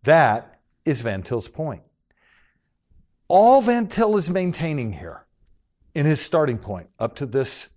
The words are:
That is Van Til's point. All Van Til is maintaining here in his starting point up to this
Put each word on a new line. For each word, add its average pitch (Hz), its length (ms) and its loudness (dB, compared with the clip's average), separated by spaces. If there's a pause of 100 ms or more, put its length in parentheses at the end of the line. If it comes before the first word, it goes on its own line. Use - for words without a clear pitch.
That 139 560 2 (260)
is 135 160 -2
Van 101 220 -4
Til's 113 260 -6
point. 147 340 -10 (1400)
All 226 340 6
Van 233 260 0
Til 214 300 0
is 180 120 -2
maintaining 160 640 -4
here 82 320 -16 (720)
in 147 100 0
his 151 140 2
starting 143 380 0
point 92 320 -10 (100)
up 113 160 -4
to 143 100 -8
this 127 520 -4